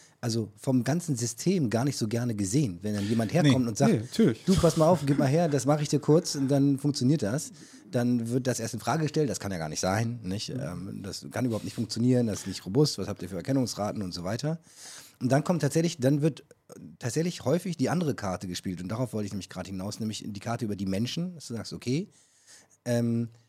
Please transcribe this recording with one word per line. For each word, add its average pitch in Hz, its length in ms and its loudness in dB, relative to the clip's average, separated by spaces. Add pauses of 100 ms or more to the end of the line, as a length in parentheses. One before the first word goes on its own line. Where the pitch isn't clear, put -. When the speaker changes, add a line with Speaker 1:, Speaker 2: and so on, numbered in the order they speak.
(220)
Speaker 1:
also 113 360 -2
vom 131 260 2
ganzen 151 320 0
System 131 540 0
gar 117 160 2
nicht 139 120 -2
so 113 100 0
gerne 117 260 -2
gesehen, 101 480 0
wenn 104 140 -2
dann 101 120 -2
jemand 113 240 0
herkommt 131 340 4
Speaker 2:
Nee. 117 40 -2
Speaker 1:
und 104 80 -6
sagt, 139 160 6
Speaker 3:
Nee, 123 60 2
natürlich. 127 460 2
Speaker 1:
„Du, 185 100 6
pass 156 220 4
mal 156 100 6
auf, 175 180 6
gib 143 140 2
mal - 80 6
her, 165 220 4
das 131 180 2
mache 147 160 4
ich 147 60 -4
dir 147 100 4
kurz“, 156 360 4
und 135 140 0
dann 139 300 4
funktioniert 143 420 2
das. 110 300 -2 (400)
Dann 120 380 2
wird 127 180 0
das 117 140 -2
erst 113 120 -6
in 110 60 -4
Frage 143 240 0
gestellt, 151 260 0
das 92 120 -4
kann 101 100 -4
ja 92 60 -4
gar 80 100 -4
nicht 78 140 -6
sein, 113 420 0
nicht? 92 320 -6
Speaker 3:
Mhm. 127 60 -6
Speaker 1:
Ähm, 90 420 -8
das 95 280 -10
kann 113 140 -4
überhaupt 107 200 -2
nicht - 80 -8
funktionieren, 120 540 2
das 98 140 -4
ist - 60 -10
nicht - 180 -8
robust, 139 320 2
was 95 120 -6
habt 101 120 -8
ihr 90 60 -10
für 92 80 -10
Erkennungsraten 107 640 -2
und 92 120 -6
so 85 100 -8
weiter. 127 360 -4 (600)
Und 127 100 0
dann 143 140 4
kommt 170 180 0
tatsächlich, 165 380 0
dann 139 220 2
wird 151 240 -2 (540)
tatsächlich 156 440 -4
häufig 170 320 -2
die 127 140 -2
andere 147 260 0
Karte 92 320 -6
gespielt. 90 340 -6
Und 92 80 -8
darauf 113 220 -4
wollte 107 140 -4
ich 98 80 -8
nämlich 95 160 -8
gerade 92 200 -10
hinaus, 98 300 -8
nämlich 110 260 -6
die 101 140 -10
Karte 117 240 -6
über 101 140 -4
die 98 80 -4
Menschen, 127 500 -2
dass 147 120 -16
du 123 80 -10
sagst, 104 180 -10
„Okay, 131 340 -4 (800)
ähm, 117 420 0 (220)